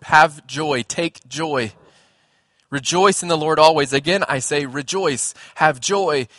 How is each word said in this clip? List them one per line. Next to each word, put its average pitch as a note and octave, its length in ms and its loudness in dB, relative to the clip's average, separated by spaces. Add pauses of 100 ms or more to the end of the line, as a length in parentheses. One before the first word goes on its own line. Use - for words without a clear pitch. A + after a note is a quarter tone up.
have D#3 420 2
joy, C3+ 380 -4
take - 440 -6
joy. C3+ 460 -4 (1000)
Rejoice F3+ 520 0
in F3 60 -8
the E3+ 60 2
Lord D#3 220 0
always. D#3 360 4
Again, E3 360 0
I C#3+ 80 0
say, C#3+ 300 -4
rejoice, D3 680 -4 (220)
have D3+ 240 2
joy, D#3 480 -2 (120)